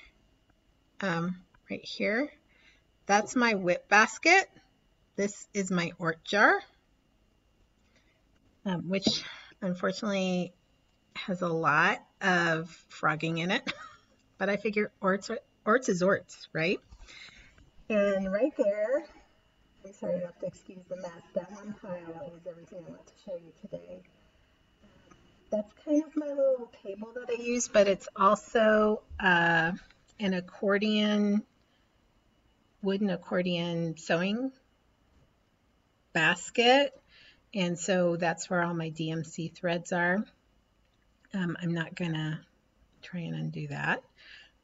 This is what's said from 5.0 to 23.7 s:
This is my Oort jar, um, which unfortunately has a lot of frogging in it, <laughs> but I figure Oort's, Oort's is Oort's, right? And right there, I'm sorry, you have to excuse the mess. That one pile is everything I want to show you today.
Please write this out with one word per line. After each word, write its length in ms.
This 360
is 160
my 300
Oort 240
jar, 400
um, 220
which 340
unfortunately 880
has 280
a 40
lot 520
of 480
frogging 480
in 140
it, 120
<laughs> 760
but 100
I 80
figure 340
Oort's, 280
Oort's 220
is 140
Oort's, 500
right? 280
And 420
right 260
there, 480
I'm 80
sorry, 220
you 100
have 140
to 80
excuse 420
the 60
mess. 160
That 160
one 280
pile 560
is 120
everything 400
I 20
want 160
to 80
show 120
you 260
today. 380